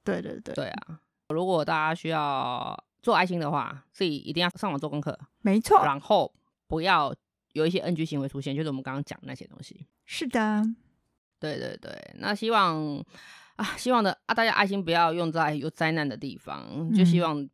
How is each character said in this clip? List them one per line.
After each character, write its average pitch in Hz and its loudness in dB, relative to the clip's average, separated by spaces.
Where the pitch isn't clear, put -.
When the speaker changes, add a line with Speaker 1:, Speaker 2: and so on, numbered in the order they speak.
Speaker 1:
对， 185 -2
对， - -10
对。 - -12
Speaker 2:
对 135 -4
啊， - -12
如 165 -2
果 170 2
大 160 -2
家 160 0
需 160 -6
要 135 -2
做 233 4
爱 180 6
心 180 -2
的 151 -2
话， 139 -4
自 - -4
己 156 -2
一 - -10
定 160 -2
要 175 2
上 196 -4
网 143 -4
做 147 -6
功 147 -4
课。 143 -6
Speaker 1:
没 202 4
错。 370 8
Speaker 2:
然 143 2
后 170 2
不 160 -2
要 165 4
有 156 2
一 170 2
些 185 0
N 170 -2
G 156 -2
行 151 -2
为 139 -2
出 139 -8
现， 135 -6
就 147 -2
是 156 -4
我 143 -4
们 135 -6
刚 131 -8
刚 143 -4
讲 - -14
那 131 -14
些 - -16
东 - -20
西。 - -20
Speaker 1:
是 - -6
的。 214 2
Speaker 2:
对， 151 -6
对， 62 -8
对， - -14
那 - -4
希 220 -2
望， 160 0
啊， 208 -6
希 - -2
望 247 4
的， 190 2
啊， - 0
大 226 4
家 220 2
爱 - 4
心 196 -2
不 165 0
要 170 4
用 165 0
在 156 0
有 151 -4
灾 160 0
难 156 0
的 117 -6
地 135 -10
方， 71 -12
Speaker 1:
嗯。 160 -4
Speaker 2:
就 190 8
希 175 8
望 147 -2